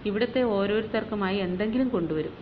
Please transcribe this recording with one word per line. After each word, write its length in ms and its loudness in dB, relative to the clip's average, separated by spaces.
ഇവിടുത്തെ 380 0
ഓരോരുത്തർക്കുമായി 920 0
എന്തെങ്കിലും 500 0
കൊണ്ടുവരും, 540 -2